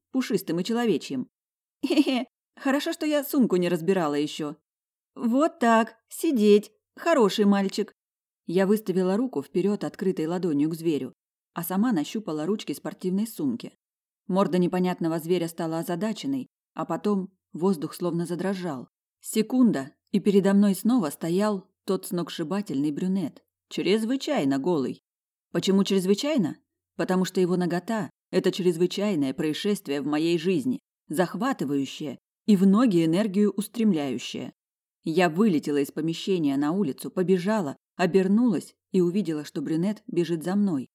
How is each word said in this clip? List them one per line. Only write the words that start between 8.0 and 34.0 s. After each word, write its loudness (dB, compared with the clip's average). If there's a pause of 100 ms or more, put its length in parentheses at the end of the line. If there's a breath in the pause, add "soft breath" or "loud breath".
Я 2
выставила 2
руку -2
вперёд -2
открытой -2
ладонью 0
к -4
зверю, -2 (400)
а -8
сама 0
нащупала -2
ручки -4
спортивной -4
сумки. -6 (560)
Морда 2
непонятного 0
зверя 0
стала -6
озадаченной, -4 (280)
а -6
потом -2 (180)
воздух -2
словно -2
задрожал. -6 (340)
Секунда, 2 (200)
и 0
передо 4
мной 4
снова 0
стоял -2 (160)
тот -2
сногсшибательный -4
брюнет, -4 (260)
чрезвычайно 0
голый. -2 (500)
Почему 2
чрезвычайно? 0 (380)
Потому 0
что -2
его 2
нагота — -2 (200)
это 2
чрезвычайное 0
происшествие -4
в -8
моей 0
жизни, -2 (280)
захватывающее -4 (260)
и 6
в 6
ноги 6
энергию 2
устремляющее. -2 (500)